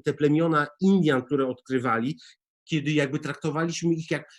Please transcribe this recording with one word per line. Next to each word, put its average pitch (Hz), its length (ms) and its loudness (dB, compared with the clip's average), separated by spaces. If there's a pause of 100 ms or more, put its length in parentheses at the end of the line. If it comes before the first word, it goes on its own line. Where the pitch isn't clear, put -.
te 147 100 -2
plemiona 151 540 2 (140)
Indian, 175 400 4
które 135 260 -2
odkrywali, 127 720 -4 (440)
kiedy 151 280 -4
jakby 147 280 0
traktowaliśmy 160 720 -4
ich 160 180 -6
jak 151 280 -6